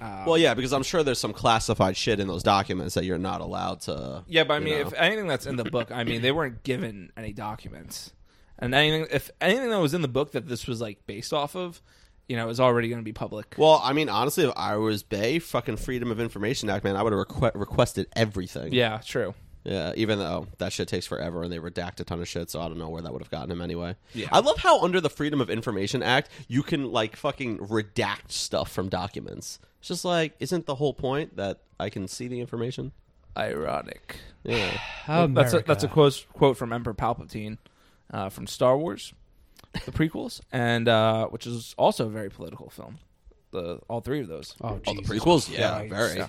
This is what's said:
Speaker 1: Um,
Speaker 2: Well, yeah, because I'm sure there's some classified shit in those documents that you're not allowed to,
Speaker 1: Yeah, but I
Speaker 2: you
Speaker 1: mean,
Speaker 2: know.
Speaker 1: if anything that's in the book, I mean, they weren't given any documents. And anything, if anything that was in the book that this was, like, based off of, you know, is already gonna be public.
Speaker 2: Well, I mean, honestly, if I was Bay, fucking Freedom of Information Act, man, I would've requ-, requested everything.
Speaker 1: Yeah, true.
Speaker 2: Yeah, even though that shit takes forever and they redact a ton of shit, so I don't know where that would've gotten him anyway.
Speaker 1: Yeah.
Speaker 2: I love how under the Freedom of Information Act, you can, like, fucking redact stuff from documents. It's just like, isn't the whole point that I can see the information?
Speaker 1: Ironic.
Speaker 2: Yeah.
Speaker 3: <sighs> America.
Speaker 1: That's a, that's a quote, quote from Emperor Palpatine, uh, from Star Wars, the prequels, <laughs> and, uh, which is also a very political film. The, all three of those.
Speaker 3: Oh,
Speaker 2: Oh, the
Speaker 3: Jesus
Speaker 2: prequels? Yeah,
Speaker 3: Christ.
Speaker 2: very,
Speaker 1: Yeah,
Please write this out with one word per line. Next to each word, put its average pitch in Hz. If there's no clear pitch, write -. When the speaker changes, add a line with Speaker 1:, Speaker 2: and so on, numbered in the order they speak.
Speaker 1:
Um, 98
Speaker 2:
Well, 165
yeah, 135
because 127
I'm 139
sure 160
there's 131
some 107
classified 110
shit 107
in 98
those 90
documents 98
that 90
you're 90
not 92
allowed 90
to, 71
Speaker 1:
Yeah, 160
but 151
I -
Speaker 2:
you 156
Speaker 1:
mean, 156
Speaker 2:
know. 135
Speaker 1:
if -
anything 196
that's 131
in 131
the 120
book, 120
I 120
mean, 117
they 131
weren't 139
given 117
any 107
documents. -
And 123
anything, 156
if -
anything 233
that 214
was 147
in 175
the 143
book 135
that 131
this 123
was, 117
like, 107
based 101
off 147
of, 180
you 123
know, 113
is 117
already 120
gonna 117
be 110
public. 107
Speaker 2:
Well, 156
I 127
mean, 151
honestly, 127
if 113
I 101
was 107
Bay, 113
fucking 123
Freedom 120
of 110
Information 110
Act, 98
man, 98
I 101
would've 107
requ-, 117
requested 101
everything. 107
Speaker 1:
Yeah, 113
true. 104
Speaker 2:
Yeah, 90
even 107
though 85
that 92
shit 90
takes 90
forever 85
and 87
they 85
redact 87
a 87
ton 87
of 87
shit, 85
so 80
I 82
don't 82
know 82
where 80
that 76
would've 65
gotten 76
him 85
anyway. 87
Speaker 1:
Yeah. 110
Speaker 2:
I 170
love 285
how 339
under 180
the 147
Freedom 147
of 110
Information 110
Act, 127
you 127
can, 139
like, 110
fucking 131
redact 101
stuff -
from 92
documents. 67
It's -
just 180
like, 170
isn't 165
the 143
whole 135
point 139
that 98
I 104
can 95
see 123
the 123
information? 123
Speaker 1:
Ironic. -
Speaker 2:
Yeah. 101
Speaker 3:
<sighs> -
America. 156
Speaker 1:
That's 131
a, 170
that's 151
a 139
quote, 143
quote 135
from 117
Emperor 117
Palpatine, 113
uh, 98
from -
Star 127
Wars, 175
the 139
prequels, -
<laughs> -
and, 117
uh, 110
which -
is 117
also 165
a -
very 107
political -
film. -
The, 87
all 117
three 139
of 113
those. 76
Speaker 3:
Oh, 107
Speaker 2:
Oh, 104
the 101
Speaker 3:
Jesus 104
Speaker 2:
prequels? 165
Yeah, 90
Speaker 3:
Christ. -
Speaker 2:
very, 95
Speaker 1:
Yeah, -